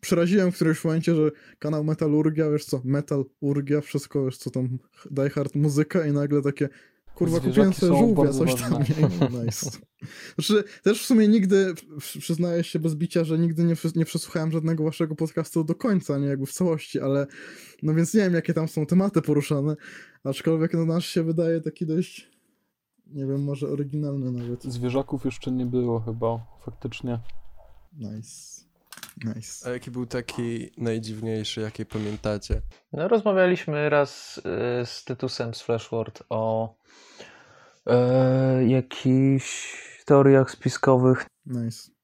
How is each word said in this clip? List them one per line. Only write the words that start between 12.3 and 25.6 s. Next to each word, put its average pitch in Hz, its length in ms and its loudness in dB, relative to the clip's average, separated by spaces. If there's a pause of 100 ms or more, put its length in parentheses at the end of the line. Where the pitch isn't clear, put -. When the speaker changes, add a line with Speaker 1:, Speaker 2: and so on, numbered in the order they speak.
Speaker 1:
się - 160 -4
bez 160 160 -2
bicia, 170 280 0
że 160 160 0
nigdy 170 240 2
nie 165 120 2
wys-, 160 200 -4
nie 165 100 2
przesłuchałem 160 460 -4
żadnego 160 320 -2
waszego 156 320 -2
podcastu 160 480 -2
do 165 120 -2
końca, 180 420 0
nie 143 100 0
jakby 135 180 -2
w - 80 -10
całości, 165 460 -2
ale 139 280 0 (560)
no 156 100 0
więc 165 200 2
nie 214 80 6
wiem, 180 120 2
jakie 165 200 0
tam 160 140 -2
są 156 180 -2
tematy 185 360 4
poruszane, 147 540 0 (480)
aczkolwiek 160 500 0
no 165 120 2
nasz 165 200 0
się - 180 0
wydaje 165 380 0
taki 160 240 -6
dość... 160 460 -4 (760)
Nie 139 180 -8
wiem, 139 180 -2
może 143 260 -4
oryginalny 139 600 -4
nawet. 120 320 -8
Speaker 2:
Zwierzaków 127 640 -4
jeszcze 127 260 -6
nie 127 140 -2